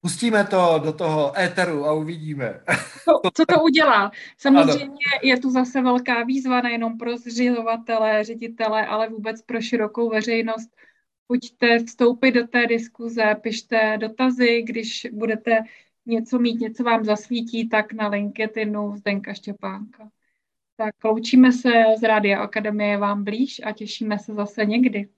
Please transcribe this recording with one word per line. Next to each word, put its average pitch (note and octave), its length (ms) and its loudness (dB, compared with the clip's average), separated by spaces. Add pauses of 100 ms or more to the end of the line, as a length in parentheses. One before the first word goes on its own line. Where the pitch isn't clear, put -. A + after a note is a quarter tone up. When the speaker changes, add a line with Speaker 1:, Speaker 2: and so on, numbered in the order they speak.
Speaker 1:
Pustíme G#3 440 0
to F3+ 400 4
do D#3 80 -2
toho D#3 460 -2
éteru F3 460 -2
a D3+ 80 0
uvidíme. D#3 720 -6
<laughs> - 380 -4
Speaker 2:
Co, D4+ 160 4 (140)
co D#4+ 120 2
to D#4 160 4
udělá? C4+ 480 4 (280)
Samozřejmě C#4+ 460 4
Speaker 1:
Ano. - 120 -14 (260)
Speaker 2:
je B3+ 180 4
tu C4 100 -2
zase B3+ 320 0
velká B3 400 0
výzva B3+ 380 0
nejenom A#3 380 -4
pro A#3+ 180 -6
zřizovatele, A3+ 1080 0
ředitele, A3+ 600 -4
ale A3 220 -2
vůbec A3 340 -8
pro A#3+ 180 -6
širokou A3+ 500 -2
veřejnost. A3+ 680 -4 (500)
Pojďte A#3 580 0
vstoupit B3 480 2
do A#3+ 140 2
té A#3+ 200 0
diskuze, A3+ 760 -2
pište A3 580 0
dotazy, A#3 600 0
když A3+ 500 -8
budete A3 520 -2 (420)
něco A#3 320 -2
mít, A#3 220 0
něco A3+ 240 -6
vám A3+ 200 2
zasvítí, A3+ 640 -4
tak G#3+ 240 0
na A3 160 -4
LinkedInu G#3 880 -4
Zdenka G3+ 380 -6
Štěpánka. G3+ 720 -12 (680)
Tak G#3+ 280 -8
loučíme A#3 480 6
se B3 180 0 (280)
z A3+ 40 -4
Rádia G#3 400 2
Akademie G#3 540 -2
vám G3+ 280 -2
blíž A3 400 -4
a G#3+ 80 -6
těšíme G#3+ 460 -6
se G#3+ 160 -12
zase G#3 300 -4
někdy. G#3+ 540 0